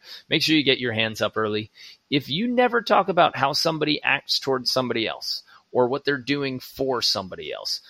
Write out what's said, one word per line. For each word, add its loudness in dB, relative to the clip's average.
make 0
sure 2
you 4
get 2
your -2
hands -2
up 0
early. -2
If 0
you -2
never 2
talk 2
about 4
how 2
somebody 0
acts 0
towards -2
somebody 0
else, -8
or 4
what -4
they're 2
doing -4
for -2
somebody -4
else, -6